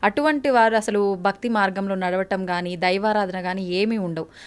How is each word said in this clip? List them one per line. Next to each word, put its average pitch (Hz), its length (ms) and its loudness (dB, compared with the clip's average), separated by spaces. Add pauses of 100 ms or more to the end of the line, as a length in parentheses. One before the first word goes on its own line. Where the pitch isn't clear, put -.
అటువంటి 294 460 2
వారు 226 260 6
అసలు 202 400 0
భక్తి 196 340 -2
మార్గంలో 196 460 0
నడవటం 190 500 -2
కానీ, 175 300 -4
దైవారాధన 190 640 0
కానీ 185 260 -4
ఏమీ 208 300 0
ఉండవు. 165 280 -4 (220)